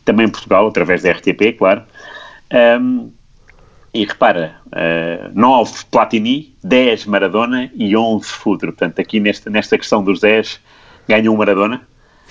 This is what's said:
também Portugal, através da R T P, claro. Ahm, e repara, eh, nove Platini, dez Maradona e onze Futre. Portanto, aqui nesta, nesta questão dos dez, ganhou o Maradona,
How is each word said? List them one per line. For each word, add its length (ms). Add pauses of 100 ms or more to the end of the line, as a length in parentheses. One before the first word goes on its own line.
também 220
Portugal, 400
através 360
da 60
R 120
T 120
P, 200
claro. 280 (680)
Ahm, 560 (840)
e 120
repara, 500 (200)
eh, 600
nove 360 (200)
Platini, 720
dez 420
Maradona 720
e 200
onze 320
Futre. 440
Portanto, 280
aqui 200
nesta, 320
nesta 260
questão 260
dos 160
dez, 400 (480)
ganhou 280
o 20
Maradona, 440 (500)